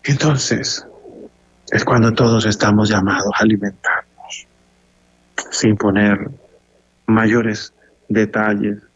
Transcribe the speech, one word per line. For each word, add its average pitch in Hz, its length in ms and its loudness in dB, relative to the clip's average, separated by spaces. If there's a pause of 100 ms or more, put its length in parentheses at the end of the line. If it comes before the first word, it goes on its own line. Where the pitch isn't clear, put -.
Entonces, 139 800 -2 (840)
es 104 140 -2
cuando 117 280 2
todos 113 320 2
estamos 104 440 2
llamados 101 460 0
a - 80 0
alimentarnos, - 1040 -4 (1040)
sin 107 260 2
poner 101 520 2 (760)
mayores 110 680 0 (360)
detalles. 104 680 0 (160)